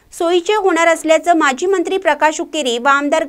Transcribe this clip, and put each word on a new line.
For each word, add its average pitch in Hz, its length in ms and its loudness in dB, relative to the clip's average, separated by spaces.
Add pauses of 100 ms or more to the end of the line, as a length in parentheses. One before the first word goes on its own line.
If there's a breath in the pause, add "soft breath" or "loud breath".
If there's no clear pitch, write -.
(140)
सोयीचे 349 420 0
होणार 349 320 2
असल्याचं 320 500 2
माजी 285 280 0
मंत्री 381 320 -2
प्रकाश 311 420 0
हुक्केरी 277 380 -4
व 240 100 -4
आमदार 285 420 0